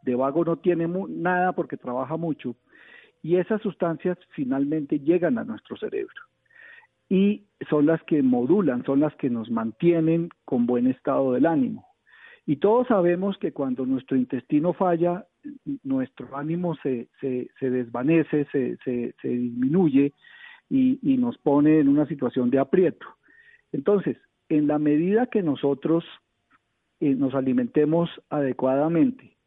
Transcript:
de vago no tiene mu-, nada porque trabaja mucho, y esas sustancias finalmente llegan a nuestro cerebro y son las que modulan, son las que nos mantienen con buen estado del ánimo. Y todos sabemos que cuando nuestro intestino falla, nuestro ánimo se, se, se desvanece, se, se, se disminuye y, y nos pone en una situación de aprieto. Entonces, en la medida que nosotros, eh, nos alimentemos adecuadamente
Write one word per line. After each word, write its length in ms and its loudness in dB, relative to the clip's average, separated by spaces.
de 120 -2
vago 300 0
no 120 0
tiene 300 0
mu-, 220 -6
nada 440 -2
porque 240 -6
trabaja 400 -6
mucho, 400 -6
y 140 0
esas 260 -2
sustancias 560 -4
finalmente 720 -4
llegan 380 2
a 60 -6
nuestro 320 -12
cerebro 380 -8
y 360 2
son 160 4
las 180 0
que 180 0
modulan, 600 2
son 160 0
las 160 0
que 140 -4
nos 200 -6
mantienen 760 0
con 220 0
buen 200 2
estado 460 0
del 140 2
ánimo. 400 0
Y 100 0
todos 320 4
sabemos 500 2
que 140 -4
cuando 340 -4
nuestro 300 -2
intestino 560 0
falla, 540 0
nuestro 540 -6
ánimo 460 -4
se, 260 -4
se, 380 -6
se 120 -2
desvanece, 840 0
se, 320 -2
se, 360 -6
se 80 -8
disminuye 840 0
y, 320 2
y 160 2
nos 200 -2
pone 400 4
en 100 4
una 180 2
situación 440 -2
de 80 2
aprieto. 480 0
Entonces, 440 0
en 180 2
la 120 0
medida 480 2
que 160 -2
nosotros, 640 0
eh, 140 2
nos 200 -2
alimentemos 720 2
adecuadamente 1040 0